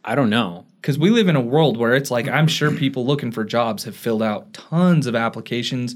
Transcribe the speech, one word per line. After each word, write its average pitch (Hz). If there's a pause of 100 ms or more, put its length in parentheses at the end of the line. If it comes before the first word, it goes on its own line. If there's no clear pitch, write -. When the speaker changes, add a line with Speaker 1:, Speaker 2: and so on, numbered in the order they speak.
Speaker 1:
I 110
don't 127
know. 98 (160)
Speaker 2:
'Cause 139
we 165
live 226
in 160
a 131
world 127
where 117
it's 135
like, 120
I'm 151
sure 151
people 135
looking 131
for 110
jobs 113
have 104
filled 110
out 104
tons 170
of 117
applications 117